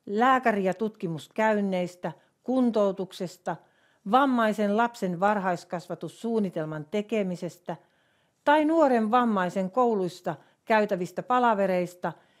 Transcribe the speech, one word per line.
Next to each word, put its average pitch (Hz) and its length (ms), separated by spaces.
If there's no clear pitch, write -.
lääkäri- 233 580
ja 180 100
tutkimuskäynneistä, 190 1400
kuntoutuksesta, 202 1120
vammaisen 220 640
lapsen 208 440
varhaiskasvatussuunnitelman 180 1700
tekemisestä 190 840
tai 302 200
nuoren 269 460
vammaisen 196 600
kouluissa 190 640
käytävistä 202 580
palavereista 190 880